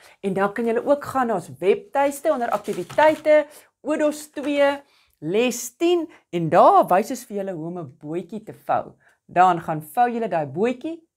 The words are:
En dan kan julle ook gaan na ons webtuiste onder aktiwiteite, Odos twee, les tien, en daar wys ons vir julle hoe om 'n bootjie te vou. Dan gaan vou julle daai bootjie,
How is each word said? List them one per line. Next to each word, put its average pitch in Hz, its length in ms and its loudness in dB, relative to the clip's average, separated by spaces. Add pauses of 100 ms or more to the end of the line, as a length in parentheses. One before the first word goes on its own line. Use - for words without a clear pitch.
(260)
En 190 80 -2
dan 196 200 0
kan 233 120 -4
julle 233 160 0
ook 285 300 0
gaan 254 180 0
na 208 80 -2
ons 165 220 -10
webtuiste 277 720 0
onder 240 180 -4
aktiwiteite, 302 920 2 (380)
Odos 302 480 -2
twee, 285 360 0 (560)
les 220 380 0 (180)
tien, 339 260 2 (260)
en 170 200 -2
daar 285 400 6
wys 190 240 2
ons - 140 -12
vir 202 120 -8
julle 190 140 -8
hoe 160 160 -10
om 180 80 -10
'n 139 240 -12
bootjie 180 400 -10
te 147 120 -18 (120)
vou. - 280 -4 (320)
Dan 175 340 2
gaan 156 220 -6
vou 240 280 0
julle 226 180 -4
daai 165 180 -2
bootjie, 254 540 -4 (160)